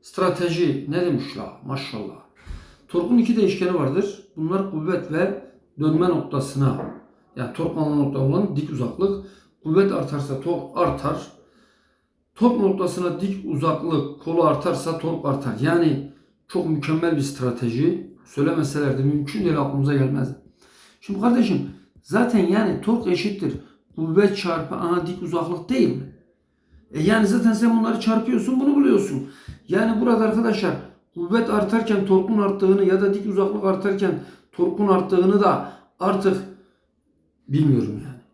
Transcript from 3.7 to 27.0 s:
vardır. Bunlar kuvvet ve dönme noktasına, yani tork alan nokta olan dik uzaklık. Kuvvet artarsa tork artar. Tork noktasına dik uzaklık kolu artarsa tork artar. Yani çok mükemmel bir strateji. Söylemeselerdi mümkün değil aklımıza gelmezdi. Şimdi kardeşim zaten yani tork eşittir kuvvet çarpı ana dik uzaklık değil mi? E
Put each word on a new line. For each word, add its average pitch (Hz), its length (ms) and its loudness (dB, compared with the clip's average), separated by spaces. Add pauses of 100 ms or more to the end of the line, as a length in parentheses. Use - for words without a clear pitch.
vardır. 156 600 -2
Bunlar 190 360 -4
kuvvet 165 400 -4
ve 185 320 -2 (360)
dönme 160 300 2
noktasına, 139 840 -2 (440)
yani 120 180 -8
tork - 240 -4
alan 147 220 0
nokta 139 200 0
olan 151 360 2
dik 151 160 -4
uzaklık. 190 540 -2 (380)
Kuvvet 190 280 2
artarsa 139 500 -4
tork - 360 -4
artar. 165 540 -2 (1040)
Tork 240 240 4
noktasına 180 640 0
dik 196 240 -4
uzaklık 156 760 -2
kolu 165 220 0
artarsa 160 540 0
tork 165 280 -4
artar. 135 360 -2
Yani 156 520 2 (340)
çok 175 220 -2
mükemmel 156 460 0
bir 139 60 0
strateji. 127 880 -2 (160)
Söylemeselerdi 139 800 0
mümkün 147 420 0
değil 151 160 2
aklımıza 139 320 0
gelmezdi. 135 420 0 (680)
Şimdi 196 200 -6
kardeşim 196 480 2 (320)
zaten 214 460 2
yani 196 340 0
tork 226 260 0
eşittir 175 460 -2 (420)
kuvvet 185 420 2
çarpı 165 380 -4
ana 175 320 -2
dik - 160 -8
uzaklık 165 460 -4
değil 247 260 2
mi? - 200 -12 (760)
E 156 100 -6